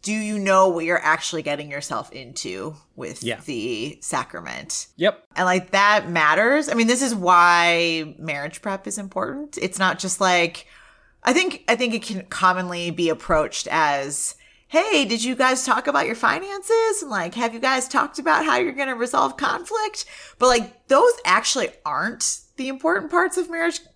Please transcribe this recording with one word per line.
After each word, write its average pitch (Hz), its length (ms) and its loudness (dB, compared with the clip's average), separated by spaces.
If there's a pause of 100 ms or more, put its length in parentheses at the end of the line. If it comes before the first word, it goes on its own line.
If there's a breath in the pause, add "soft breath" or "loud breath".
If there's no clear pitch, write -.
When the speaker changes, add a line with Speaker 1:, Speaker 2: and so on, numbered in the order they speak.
Speaker 1:
do 202 120 -6
you 214 240 -4
know 190 320 6
what 165 160 -2
you're 165 160 0
actually 160 400 -2
getting 147 300 -6
yourself 139 400 -8
into 127 640 -10 (200)
with 98 280 -12
Speaker 2:
Yeah. 117 220 -6
Speaker 1:
the 120 560 -8
sacrament? - 880 -8 (100)
Speaker 2:
Yep. 180 260 0 (120)
Speaker 1:
And, 185 100 2
like, 185 260 0
that 202 380 4
matters. 196 600 4
I - 40 -2
mean, 233 140 2
this 247 140 2
is 240 140 0
why 170 1040 4
marriage 151 420 -8
prep 196 260 -6
is 208 100 -6
important. 220 640 -8
It's 185 200 -4
not 185 200 0
just, 185 220 -4
like, 175 460 2 (560 soft breath)
I 254 100 4
think, 370 340 0
I 247 80 4
think 233 180 0
it 226 100 -4
can 190 220 -8
commonly 180 680 0
be 165 180 0
approached 156 600 -2
as, 143 640 0 (320 soft breath)
"Hey, 330 380 2
did 226 180 -4
you 247 120 -2
guys 262 300 2
talk 254 220 0
about 285 180 0
your 233 100 -4
finances? 392 840 0
And, 294 80 -12
like, 180 240 -4
have 226 220 -2
you 226 40 -10
guys 262 280 0
talked - 320 -2
about 311 260 2
how - 120 2
you're 302 160 0
gonna 269 220 -4
resolve 262 420 -2
conflict?" 415 680 -4 (320 loud breath)
But, 247 100 4
like, 233 400 0
those 339 260 6 (120)
actually 208 440 2 (140)
aren't 156 580 -4 (160)
the 262 100 -8
important 320 420 -2
parts 349 280 0
of 349 120 -4
marriage 339 300 -2 (160)